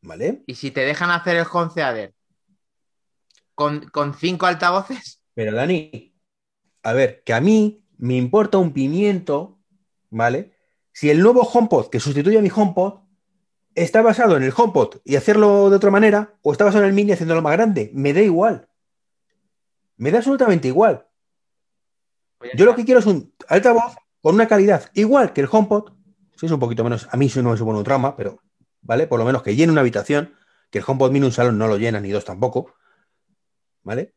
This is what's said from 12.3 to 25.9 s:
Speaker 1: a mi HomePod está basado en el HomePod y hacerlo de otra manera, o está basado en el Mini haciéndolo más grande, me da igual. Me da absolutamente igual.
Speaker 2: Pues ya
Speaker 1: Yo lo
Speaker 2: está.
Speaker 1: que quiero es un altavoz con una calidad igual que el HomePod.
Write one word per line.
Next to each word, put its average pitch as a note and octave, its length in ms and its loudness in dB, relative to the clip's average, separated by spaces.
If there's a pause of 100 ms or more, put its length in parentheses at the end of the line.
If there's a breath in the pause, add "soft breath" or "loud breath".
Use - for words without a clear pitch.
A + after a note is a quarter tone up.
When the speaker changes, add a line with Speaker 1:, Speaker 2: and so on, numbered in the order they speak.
Speaker 1:
a G#3+ 40 4
mi G3 140 0
HomePod G3 440 -2 (760)
está E3+ 300 0
basado A3 340 2
en C3 60 0
el C3 120 -2
HomePod F3+ 480 0
y C3+ 140 -2
hacerlo G3+ 540 4
de G3+ 60 4
otra G3+ 140 2
manera, G3+ 520 2
o D3 80 0
está E3+ 120 0
basado G#3 200 4
en G3 80 2
el G3 40 0
Mini G#3 160 2
haciéndolo E3 300 0
más D3+ 120 0
grande, F3 400 -2
me C#3 200 -2
da F3+ 80 2
igual. G3 480 0 (1300)
Me C3 140 -4
da A3+ 80 2
absolutamente A3+ 480 0
igual. D#3+ 400 0 (1300)
Speaker 2:
Pues A#2+ 140 -18
ya - 60 -10
Speaker 1:
Yo G3 80 6
lo A#3+ 60 8
Speaker 2:
está. A#3+ 100 -2
Speaker 1:
que A3 40 -4
quiero B3+ 140 6
es G3+ 80 0
un E3+ 260 -2 (140)
altavoz A#3 480 2 (260)
con D#3+ 140 2
una A3 120 4
calidad G3+ 460 2
igual G#3+ 400 2
que C#3+ 80 -2
el C3+ 100 -2
HomePod. G#3+ 420 0 (440)